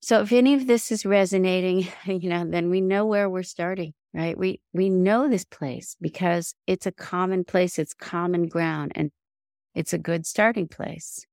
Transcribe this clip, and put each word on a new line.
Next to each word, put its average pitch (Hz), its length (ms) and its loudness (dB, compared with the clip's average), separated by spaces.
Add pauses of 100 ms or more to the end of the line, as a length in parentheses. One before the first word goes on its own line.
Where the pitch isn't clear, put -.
So 220 220 4
if 208 100 0
any 254 220 6
of 262 120 0
this 233 240 2
is 220 140 -4
resonating, 185 920 2
<laughs> - 100 -12
you 185 240 -2
know, 175 180 -2
then 170 220 -2
we 185 100 2
know 190 240 2
where 202 240 0
we're 185 140 -4
starting, 175 500 -6 (220)
right? 165 240 -4
We, - 220 -2 (120)
we 185 160 2
know 196 400 4
this 208 160 0
place - 560 -10
because 170 540 -2 (120)
it's 185 200 -2
a 185 60 -4
common 185 520 -2
place. 180 340 0
It's 156 160 -4
common 175 520 -2
ground 160 480 -2
and 151 160 -2 (640)
it's 156 180 -4
a 180 60 -2
good 165 260 -4
starting 220 440 0
place. - 640 -12